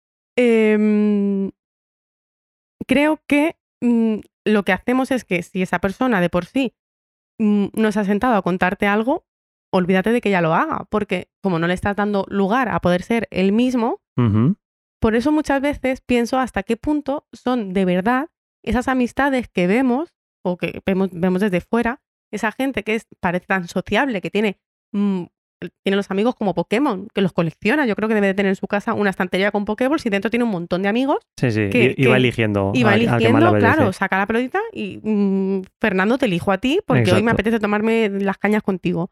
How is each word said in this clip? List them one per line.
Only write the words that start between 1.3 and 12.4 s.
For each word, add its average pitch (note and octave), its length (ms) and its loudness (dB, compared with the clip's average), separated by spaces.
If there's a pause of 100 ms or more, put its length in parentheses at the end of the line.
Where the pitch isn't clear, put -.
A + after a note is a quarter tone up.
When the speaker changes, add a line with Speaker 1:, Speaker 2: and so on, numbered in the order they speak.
Speaker 1:
creo D4 400 2
que, D4 300 0 (260)
mm, A3+ 340 2 (300)
lo G#3+ 180 2
que F#3+ 80 0
hacemos B3 380 -2
es B3+ 140 -2
que F3 180 -4
si F#3 200 -6
esa F3+ 160 -2
persona G3+ 420 -2
de F3 100 0
por F3+ 160 -4
sí, C4 280 -4 (640)
mm, G#3 360 2
no G#3+ 180 0
se G#3+ 80 -2
ha G#3 40 -2
sentado G#3 320 0
a F#3+ 60 0
contarte F#3 440 -2
algo, A3 400 0 (460)
olvídate F#3 400 2
de A#3+ 80 0
que G#3 100 -2
ella F#3 100 2
lo E3 140 0
haga, D4 360 -2
porque G3+ 380 -4 (140)
como F3+ 160 0
no E3+ 100 0
le F3+ 60 0
estás G3+ 220 -4
dando G3+ 320 -2
lugar G3+ 400 0